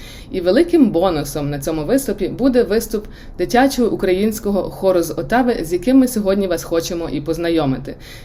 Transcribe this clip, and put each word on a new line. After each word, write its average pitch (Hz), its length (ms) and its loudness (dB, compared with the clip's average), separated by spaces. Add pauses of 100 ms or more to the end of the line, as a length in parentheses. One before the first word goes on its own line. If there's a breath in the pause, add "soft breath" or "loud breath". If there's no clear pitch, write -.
(300 loud breath)
І 185 100 -4
великим 240 500 4
бонусом 151 600 0
на 143 100 -6
цьому 156 240 -2
виступі 208 440 0
буде 240 340 2
виступ 214 440 -2 (320 loud breath)
дитячого 240 520 2
українського 202 720 0
хору 185 400 0
з 160 80 -4
Отави, 226 540 0
з 160 80 -6
яким 247 260 4
ми 254 100 6
сьогодні 196 380 0
вас 165 180 -2
хочемо 170 440 -2
і 151 120 -4
познайомити. 156 760 -2 (280 loud breath)